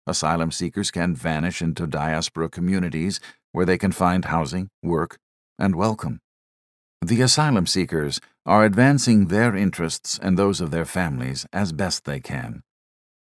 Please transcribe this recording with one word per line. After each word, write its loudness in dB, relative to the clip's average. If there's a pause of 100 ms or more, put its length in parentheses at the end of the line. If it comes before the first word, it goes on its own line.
asylum 0
seekers -6
can -2
vanish -4
into -2
diaspora -4
communities -2 (320)
where 0
they 2
can 0
find 2
housing, -4 (140)
work, -2 (400)
and 0
welcome. -2 (800)
The 2
asylum 4
seekers -2 (240)
are 6
advancing 6
their 2
interests -2
and 2
those 2
of -2
their -2
families -4
as -2
best -4
they -6
can. -10 (680)